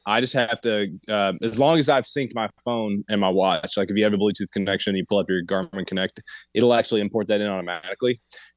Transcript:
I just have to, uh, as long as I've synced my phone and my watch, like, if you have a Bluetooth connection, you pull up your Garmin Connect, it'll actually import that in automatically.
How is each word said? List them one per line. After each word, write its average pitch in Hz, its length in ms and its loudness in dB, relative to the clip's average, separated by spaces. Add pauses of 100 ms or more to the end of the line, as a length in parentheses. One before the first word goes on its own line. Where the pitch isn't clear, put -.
I 107 160 2
just 127 140 -2
have 117 280 0
to, 104 260 0 (200)
uh, 101 320 2
as 113 200 -2
long 160 180 6
as 143 100 2
I've 135 160 4
synced 135 300 -4
my 110 140 -2 (160)
phone 107 440 -2
and 104 120 0
my 95 100 4
watch, 92 460 2
like, 98 140 0
if 98 60 -2
you 107 80 4
have 107 80 4
a 101 60 0
Bluetooth 101 340 0
connection, 98 440 -2
you 92 120 -2
pull 101 100 2
up 90 100 0
your 92 160 0
Garmin 95 420 -4
Connect, 95 340 -4 (320)
it'll 120 220 4
actually 113 260 2
import 104 280 -2
that 104 120 2
in 104 60 -2
automatically. 92 760 -4 (360)